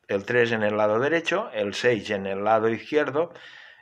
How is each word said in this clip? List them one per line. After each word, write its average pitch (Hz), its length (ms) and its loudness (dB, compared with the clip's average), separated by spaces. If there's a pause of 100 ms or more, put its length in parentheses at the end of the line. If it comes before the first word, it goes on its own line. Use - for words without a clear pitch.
el 101 160 -2
tres 120 280 2
en 110 100 0
el 104 160 0
lado 107 200 4
derecho, 165 540 -2
el 104 220 -4
seis 110 340 0
en 98 180 -2
el 98 180 -4
lado 110 260 4
izquierdo 147 640 -2 (480)